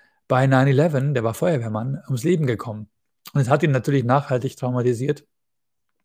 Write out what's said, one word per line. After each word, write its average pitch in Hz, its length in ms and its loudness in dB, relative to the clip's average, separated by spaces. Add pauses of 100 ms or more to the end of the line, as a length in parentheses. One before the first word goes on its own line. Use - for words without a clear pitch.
(280)
bei 131 180 4
nine 135 240 4
eleven, 143 460 2
der 117 80 0
war 113 100 -2
Feuerwehrmann, 123 720 -2
ums 123 180 -6
Leben 160 220 0
gekommen. 107 420 -6 (460)
Und 143 80 2
es 120 80 0
hat 151 140 4
ihn 156 80 2
natürlich 135 320 0
nachhaltig 127 540 0
traumatisiert. 127 680 -4 (800)